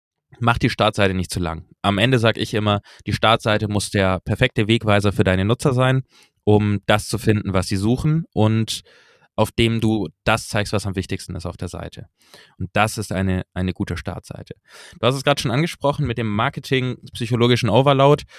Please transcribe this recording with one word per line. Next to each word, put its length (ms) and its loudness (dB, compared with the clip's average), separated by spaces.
mach 200 0
die 120 2
Startseite 440 2
nicht 160 -4
zu 100 -4
lang. 240 -6
Am 160 0
Ende 200 4
sag 180 2
ich 160 -4
immer, 280 0
die 60 -4
Startseite 560 2
muss 220 -2
der 300 0
perfekte 480 -2
Wegweiser 440 2
für 120 2
deine 200 2
Nutzer 280 0
sein, 300 0
um 440 2
das 200 2
zu 100 -6
finden, 360 0
was 160 0
sie 80 -2
suchen 560 0
und 480 0
auf 160 0
dem 280 2
du 280 0
das 240 0
zeigst, 260 -4
was 120 -2
am 100 -6
wichtigsten 380 -8
ist 120 -10
auf 100 -10
der 120 -10
Seite. 400 -14
Und 160 -8
das 240 0
ist 120 -6
eine, 340 -2
eine 180 -4
gute 240 -6
Startseite. 580 -12
Du 80 0
hast 80 4
es 100 -6
gerade 160 2
schon 100 -2
angesprochen 560 -2
mit 120 -4
dem 100 -2
marketing-psychologischen 1400 0
Overload. 540 4